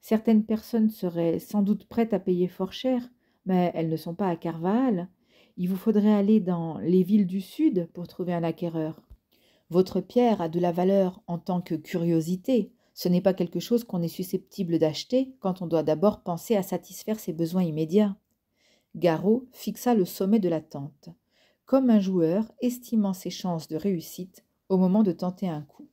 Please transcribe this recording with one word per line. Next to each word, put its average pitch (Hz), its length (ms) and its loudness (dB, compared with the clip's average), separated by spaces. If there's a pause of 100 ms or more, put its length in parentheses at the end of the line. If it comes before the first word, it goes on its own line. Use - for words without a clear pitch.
« - 0 -
Certaines 220 440 2
personnes 220 440 0
seraient 170 500 -2
sans 208 240 -2
doute 202 240 -2
prêtes 226 280 -2
à 190 40 0
payer 185 300 0
fort 185 240 -8
cher, 254 380 -4 (340)
mais 180 300 2
elles 165 160 -2
ne 160 60 -2
sont 165 180 -8
pas 196 140 -2
à 170 80 -2
Carvajal. 180 720 -2 (500)
Il 180 100 -2
vous 190 80 -2
faudrait 208 380 2
aller 208 260 4
dans 170 380 -4
les 180 240 4
villes 202 240 4
du 185 140 -4
Sud 190 520 0
pour 175 140 -12
trouver 180 260 -6
un 170 120 -2
acquéreur. 165 580 -4 (680)
Votre 180 320 2
pierre 226 400 2
a 165 80 -2
de 165 120 -2
la 175 120 2
valeur 185 540 2
en 175 120 -6
tant 180 220 -4
que 175 140 -6
curiosité. 170 1000 0 (220)
Ce - 140 -4
n'est 180 140 4
pas 190 120 2
quelque 175 260 -4
chose 233 240 -2
qu'on 175 180 -6
est 165 60 -2
susceptible 180 680 -4
d'acheter 247 640 0
quand 185 200 -4
on 175 60 -8
doit 160 160 0
d'abord 156 400 0
penser 175 340 -4
à 196 60 0
satisfaire - 580 -8
ses 175 140 -8
besoins 165 300 0
immédiats. » 170 520 0 (800)
Garot 175 560 2
fixa - 420 -2
le 190 120 4
sommet 196 320 0
de 180 100 2
la 160 140 -2
tente, 151 480 -14 (560)
comme 262 240 4
un 220 100 8
joueur 185 500 0 (120)
estimant 226 500 -2
ses 185 160 -8
chances 175 400 -6
de 156 80 -6
réussite 180 680 -6 (260)
au 190 80 2
moment 185 240 4
de 196 100 4
tenter 180 360 -4
un 156 140 -6
coup. - 300 -20